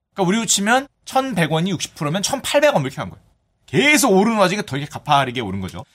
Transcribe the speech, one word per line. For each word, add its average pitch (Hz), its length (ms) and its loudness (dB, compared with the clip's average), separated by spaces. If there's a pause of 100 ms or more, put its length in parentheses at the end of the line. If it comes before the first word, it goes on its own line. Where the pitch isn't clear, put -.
(140)
그러니까 196 160 0
우리로 226 160 0
치면 226 420 0 (180)
천백 226 460 -2
원이 165 200 -2
육십 - 240 -8
프로면 160 260 -4
천팔백 285 520 0
원 165 100 0
이렇게 127 140 -8
간 104 120 -8
거예요. - 140 -20 (420)
계속 285 460 4
오르는 214 260 4
와중에 196 260 2
더 - 140 -6
이렇게 143 120 -8
가파르게 131 520 0
오른 98 180 -6
거죠. 90 240 -10 (120)